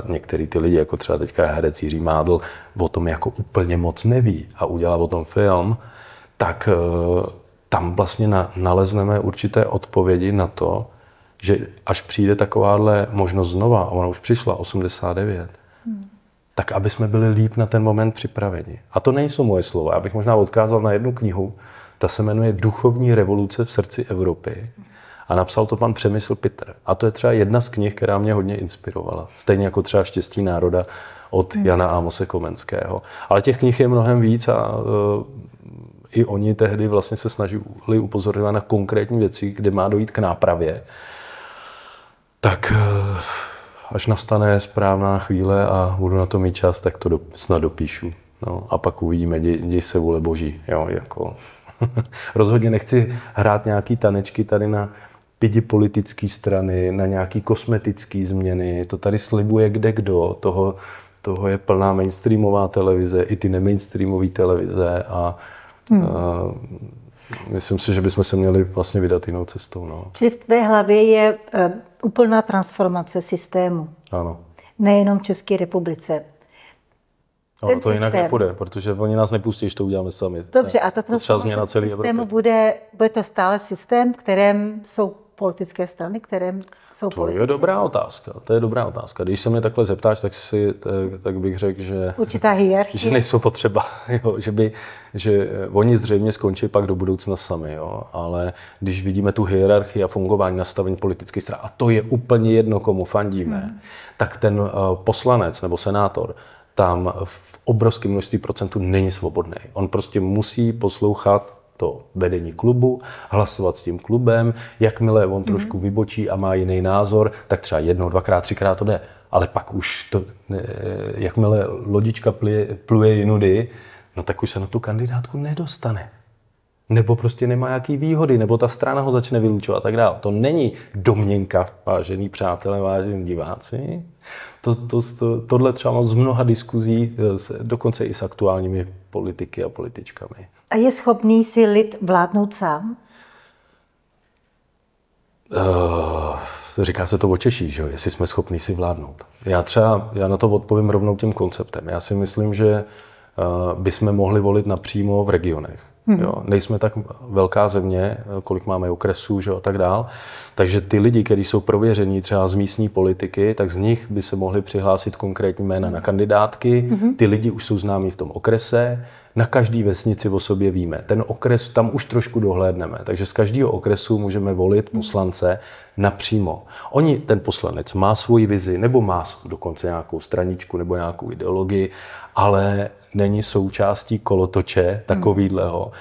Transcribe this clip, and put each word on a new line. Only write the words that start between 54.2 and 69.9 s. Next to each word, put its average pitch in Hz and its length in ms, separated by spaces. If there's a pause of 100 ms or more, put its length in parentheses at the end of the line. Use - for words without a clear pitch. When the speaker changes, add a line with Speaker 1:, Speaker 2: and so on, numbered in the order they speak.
Speaker 1:
tady 104 240
na 104 200 (500)
pidi 113 220
politický 107 680
strany, 95 640
na 95 140
nějaký 95 360
kosmetický 104 800
změny. 90 600
To 90 140
tady 104 200
slibuje 107 520
kde 110 220
kdo. 95 480
Toho, 98 360 (460)
toho 98 260
je 98 100
plná 95 340
mainstreamová 98 760
televize, 92 540
i 104 140
ty 101 120
nemainstreamové 95 800
televize 90 800
a, 87 280 (540)
Speaker 2:
Hmm. 214 120
Speaker 1:
eh, 87 760 (720)
myslím 95 300
si, 101 160
že 95 60
bychom 95 240
se - 120
měli 95 280
vlastně 92 360
vydat 90 260
jinou 90 180
cestou, - 420
no. 82 260